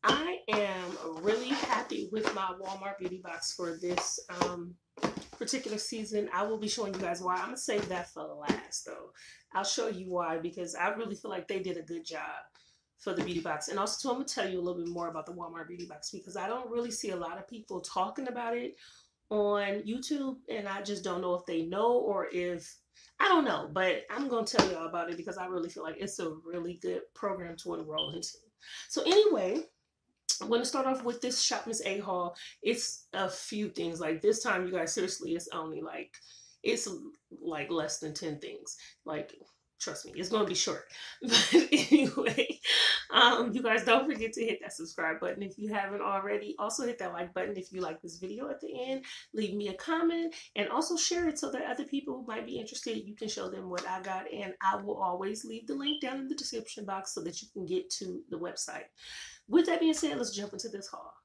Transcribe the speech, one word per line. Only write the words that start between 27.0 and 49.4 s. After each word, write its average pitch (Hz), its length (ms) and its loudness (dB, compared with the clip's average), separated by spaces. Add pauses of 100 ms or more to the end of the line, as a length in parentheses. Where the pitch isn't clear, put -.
program 180 440 -4
to 170 180 -6
enroll 156 360 -4
into. 170 260 -6 (500)
So - 140 0
anyway, 320 640 8 (760)
I'm 214 80 -6
gonna 240 160 4
start 262 220 0
off 262 160 0
with 233 160 -2
this - 220 0
Shop - 260 0
Miss 226 180 -2
A 196 140 0
haul. 180 360 -2 (260)
It's - 520 -2
a 190 160 0
few 208 400 -4
things. 170 300 -4
Like, 160 220 0
this 214 200 6
time, 185 240 2
you 180 60 -2
guys, 165 220 0
seriously, 180 420 0
it's 170 160 -6
only, 160 300 -6
like, - 340 -10 (480)
it's, - 240 2 (540)
like, 151 280 -4
less 156 300 0
than 151 140 -6
ten 151 260 -4
things. - 380 -10 (260)
Like, - 300 -6 (460)
trust - 260 -6
me, - 100 -14
it's 180 140 -4
gonna 214 160 4
be 180 100 0
short. - 300 0 (360)
<laughs> - 0 -
But - 500 8
anyway, - 880 6 (540)
um, 240 400 8
you 254 80 0
guys, 226 220 4
don't 269 280 6
forget 220 220 -2
to 226 100 0
hit 226 180 0
that - 120 -8
subscribe 160 460 -2
button 185 240 -2
if 190 140 -8
you 208 140 -4
haven't 202 300 -2
already. 202 560 0
Also 226 280 -2
hit 240 140 -2
that 180 140 -4
like 175 200 -6
button 196 220 -2
if 185 160 -8
you 185 100 -4
like 160 200 -4
this 165 160 -12
video 208 320 -6
at - 100 -8
the 254 300 -6
end. 269 160 -2 (280)
Leave 208 220 0